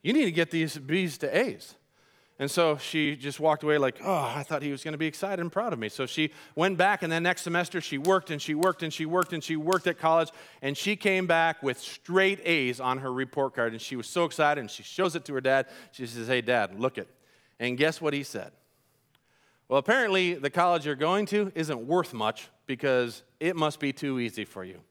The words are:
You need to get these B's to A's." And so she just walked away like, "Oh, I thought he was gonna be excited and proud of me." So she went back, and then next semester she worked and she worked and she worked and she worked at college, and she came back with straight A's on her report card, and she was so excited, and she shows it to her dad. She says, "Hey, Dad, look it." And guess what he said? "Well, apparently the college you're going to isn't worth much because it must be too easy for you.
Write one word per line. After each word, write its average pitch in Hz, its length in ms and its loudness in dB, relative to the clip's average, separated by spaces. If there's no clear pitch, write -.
You 190 100 0
need 285 140 6
to 175 40 2
get 165 220 0
these 160 260 -2
B's 156 400 0
to 147 180 -2
A's." 214 380 -2
And 139 100 -2
so 156 280 4
she 151 400 -2
just 139 240 -8
walked 151 240 2
away 151 140 4
like, 135 220 0
"Oh, 170 360 -2
I 143 80 -6
thought 147 180 -4
he 147 80 -4
was 139 140 -8
gonna 156 120 -6
be 156 100 -2
excited 180 340 -4
and 170 100 -4
proud 214 220 -2
of 120 80 -4
me." 107 80 -4
So 131 180 -6
she 156 240 -2
went 175 240 2
back, 190 240 4
and 165 80 -4
then 165 140 0
next 175 180 0
semester 170 380 -2
she 143 180 -6
worked 180 320 2
and 147 100 -4
she 156 140 -4
worked 175 300 2
and 156 80 -4
she 160 140 -4
worked 175 260 0
and 156 100 -4
she 160 140 -4
worked 170 320 0
at 170 100 -2
college, 160 300 4
and 139 140 -2
she 208 180 0
came 185 320 0
back 165 380 2
with 131 160 0
straight 190 640 2
A's 135 340 2
on 127 200 0
her 131 140 -4
report 131 440 -2
card, 117 160 0
and 113 100 -10
she - 140 -8
was 117 100 -8
so 175 180 0
excited, 147 360 2
and 107 100 -10
she - 140 -14
shows 175 320 -2
it - 80 -6
to 147 100 -8
her 131 60 0
dad. 131 260 2
She 127 160 -10
says, 117 220 -8
"Hey, 127 140 2
Dad, 107 360 0
look 131 180 -2
it." 95 120 -8
And 123 180 -2
guess 156 240 0
what 151 140 -2
he 143 80 -4
said? - 300 -10
"Well, 135 100 4
apparently 190 540 2
the 143 160 -4
college 170 380 2
you're 147 80 -2
going 180 320 0
to 202 280 0
isn't 147 320 -4
worth 170 280 0
much 110 340 -2
because 127 580 0
it 170 160 0
must 156 260 0
be 139 120 -2
too 135 260 -4
easy 110 280 -6
for 95 180 -12
you. 90 160 -16